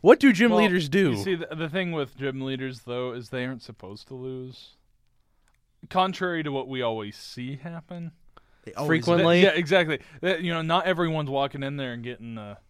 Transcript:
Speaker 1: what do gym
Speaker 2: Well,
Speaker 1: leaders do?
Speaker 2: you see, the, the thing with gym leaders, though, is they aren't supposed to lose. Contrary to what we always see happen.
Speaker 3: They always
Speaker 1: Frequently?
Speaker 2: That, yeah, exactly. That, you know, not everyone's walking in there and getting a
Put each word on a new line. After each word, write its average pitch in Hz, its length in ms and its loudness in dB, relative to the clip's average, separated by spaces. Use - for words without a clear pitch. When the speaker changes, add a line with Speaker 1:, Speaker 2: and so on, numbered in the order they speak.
Speaker 1:
what 226 180 10
do 269 140 8
gym 220 180 6
Speaker 2:
Well, 214 100 6
Speaker 1:
leaders 180 280 2
do? 175 220 4
Speaker 2:
you 107 60 0
see, 180 180 -2
the, 165 200 -8
the 156 140 -6
thing 175 220 -4
with 147 260 -6
gym 135 240 -6
leaders, 131 400 -8
though, 123 320 -6
is 120 160 -12
they 127 160 -6
aren't 131 160 -10
supposed 104 480 -18
to 135 60 -14
lose. 127 600 -14
Contrary 185 540 -2
to 147 80 -4
what 135 160 -4
we 131 140 -6
always 110 360 -4
see 127 400 -12
happen. 170 540 -14
Speaker 3:
They - 100 -16
always 147 140 -4
Speaker 1:
Frequently? 170 540 4
Speaker 2:
That, 185 140 6
yeah, 160 40 0
exactly. 160 400 2
That, 170 220 -2
you 170 100 -2
know, 165 80 -2
not 165 240 0
everyone's 160 440 0
walking 139 340 -4
in 139 140 -8
there 127 160 -8
and 117 100 -12
getting 117 340 -12
a 104 200 -14